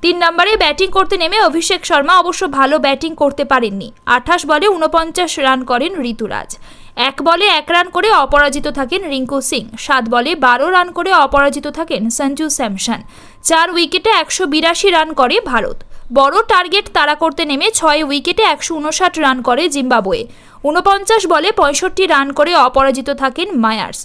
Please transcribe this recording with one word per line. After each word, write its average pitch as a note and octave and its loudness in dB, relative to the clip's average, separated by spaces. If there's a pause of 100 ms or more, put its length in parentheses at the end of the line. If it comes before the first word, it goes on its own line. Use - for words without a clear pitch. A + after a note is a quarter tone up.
তিন E4+ 0
নম্বরে E4+ 2 (100)
ব্যাটিং D#4+ 0
করতে F#4+ 0
নেমে F4 -2 (100)
অভিষেক E4+ -2 (100)
শর্মা D#4 4
অবশ্য F4 -2 (160)
ভালো C4+ 2 (100)
ব্যাটিং C#4 -2 (120)
করতে C#4+ 0
পারেননি। G#3 -2 (280)
আঠাশ D4+ 0 (100)
বলে D4+ 2 (100)
ঊনপঞ্চাশ E4 -2 (140)
রান C4 2 (100)
করেন C4 0 (200)
ঋতুরাজ। G#3 -8 (580)
এক C4+ -8 (120)
বলে F4 2 (120)
এক D4 -8
রান F4 2 (100)
করে F#4+ 2 (160)
অপরাজিত C#4+ 2 (120)
থাকেন C#4 -4 (120)
রিঙ্কু C4 -4 (120)
সিং। C4 -4 (200)
সাত C4 0 (100)
বলে B3 0 (160)
বারো B3 4 (100)
রান F4+ 4
করে F4+ -2 (160)
অপরাজিত C#4 0 (120)
থাকেন D#4+ -4 (160)
সঞ্জু C#4+ -2 (120)
স্যামসন। A3 -4 (480)
চার E4 4
উইকেটে F4+ 0 (120)
একশো - -4
বিরাশি E4 2
রান D#4+ 2 (120)
করে B3+ 2 (140)
ভারত। A3+ -2 (400)
বড় C#4 4 (160)
টার্গেট F#4 0 (100)
তাড়া D4+ 0
করতে D#4+ -2
নেমে C#4+ -2 (120)
ছয় D#4 2
উইকেটে C#4+ -2 (120)
একশো - -8
ঊনষাট D#4+ -2 (100)
রান C4 2 (100)
করে B3+ 2 (120)
জিম্বাবুয়ে। A#3+ 0 (460)
ঊনপঞ্চাশ G4 2 (120)
বলে D#4+ 2 (120)
পঁয়ষট্টি E4+ 0 (100)
রান C#4 2 (100)
করে D#4+ 2 (160)
অপরাজিত C4 0 (140)
থাকেন C#4+ -4 (160)
মায়ার্স। A3 -4